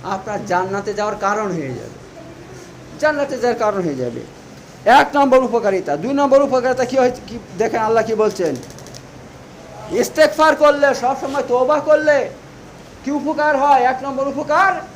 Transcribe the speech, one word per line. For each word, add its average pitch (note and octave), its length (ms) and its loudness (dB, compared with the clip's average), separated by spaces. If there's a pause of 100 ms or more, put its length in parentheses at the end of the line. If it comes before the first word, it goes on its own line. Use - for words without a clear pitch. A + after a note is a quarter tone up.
আপনার F#3+ 420 -6
জান্নাতে G3 480 -2
যাওয়ার G#3 260 -2
কারণ G3+ 320 0
হয়ে D#3+ 160 -4
যাবে, A#2 300 -10 (1000)
জান্নাতে C#4+ 380 0
যাওয়ার A#3 220 -2
কারণ G#3 240 0
হয়ে D3+ 120 -2
যাবে। A#2+ 260 -6 (640)
এক C4 280 6
নম্বর C4 300 4
উপকারিতা। G#3 540 -2
দুই A3 160 -4
নম্বর C#4 280 4
উপকারিতা C4 440 0
কি B3+ 120 -2
হয়, B3+ 140 4 (160)
কি A#3 120 -12 (180)
দেখেন A3+ 240 0
আল্লাহ A3 240 2
কি A3 100 -2
বলছেন, G3 400 0 (1400)
ইস্তেগফার D4+ 640 2
করলে, C#4+ 400 4
সবসময় C4+ 520 -2
তওবা B3+ 320 2
করলে D4+ 500 2 (760)
কি C4+ 80 -4
উপকার D4 460 0
হয়? C4+ 240 4
এক B3+ 200 2
নম্বর C4+ 260 -4
উপকার D#4 580 0 (100)